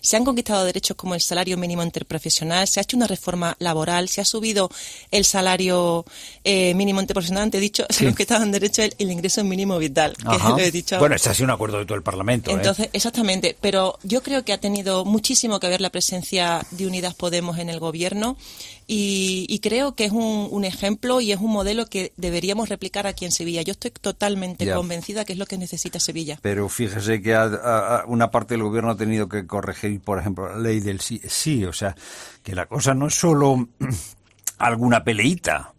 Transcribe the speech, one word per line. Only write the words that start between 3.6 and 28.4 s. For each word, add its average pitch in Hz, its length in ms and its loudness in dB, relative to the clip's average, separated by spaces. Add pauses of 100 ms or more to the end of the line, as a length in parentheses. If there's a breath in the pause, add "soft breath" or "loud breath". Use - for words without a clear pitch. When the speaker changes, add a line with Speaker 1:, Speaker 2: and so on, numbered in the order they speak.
Speaker 1:
se - 120 -2
ha 196 40 0
subido 208 460 0 (400 loud breath)
el 202 120 4
salario, 180 800 4 (400 loud breath)
eh, 185 300 4
mínimo 196 280 2
interprofesional, 190 420 -2
antes 202 160 0
he - 20 2
dicho, - 240 0
<laughs> - 40 -12
se - 100 2
Speaker 2:
Sí. - 60 6
Speaker 1:
han 123 80 6
conquistado 220 340 2
derechos 202 380 2
el, 214 120 -2
el 196 140 0
ingreso 180 320 0
mínimo 190 340 0
vital, 156 400 2
que 113 100 -14
Speaker 2:
Ajá. 110 220 4
Speaker 1:
lo 127 80 4
he 180 140 4
dicho 175 240 -2
Speaker 2:
Bueno, 165 80 6 (100)
Speaker 1:
ahora. - 40 4
Speaker 2:
este - 120 2
ha 101 60 2
sido 123 100 2
un 131 60 4
acuerdo 107 260 0
de 104 80 -2
todo 107 120 -2
el 92 40 -4
Parlamento, 107 480 0
¿eh? 202 60 2
Speaker 1:
Entonces, 196 380 0
exactamente, 196 680 0
pero 190 400 0
yo 226 220 -2
creo 262 200 -2
que 202 100 -2
ha 196 60 -4
tenido 190 460 0
muchísimo 214 540 2
que 185 80 -2
ver 185 140 2
la 185 100 -2
presencia 175 800 -2
de 185 160 -4
Unidas 180 260 -4
Podemos 175 460 -2
en 170 100 -6
el 165 100 -8
gobierno 180 560 -2 (520 loud breath)
y, 190 600 0
y 208 100 -2
creo 254 360 -2
que 214 100 0
es 202 60 0
un, 220 380 0
un 202 160 -2
ejemplo 208 560 0
y 208 100 0
es 190 80 0
un 220 120 0
modelo 214 360 0
que 185 300 -8
deberíamos 185 520 -2
replicar 196 360 -6
aquí 185 200 -6
en 170 60 -2
Sevilla. 170 320 -2
Yo 190 100 -4
estoy - 180 -8
totalmente 196 720 -2
Speaker 2:
Ya. 190 100 0
Speaker 1:
convencida 180 500 -4
que 190 80 -10
es 175 60 -8
lo 196 80 -6
que 190 100 -8
necesita 175 420 -8
Sevilla. 151 440 -4
Speaker 2:
Pero 101 260 0
fíjese 107 520 0
que 110 120 2
ha, 110 120 6
ha, 110 560 2
ha, - 40 -8
una 117 240 2
parte 117 240 0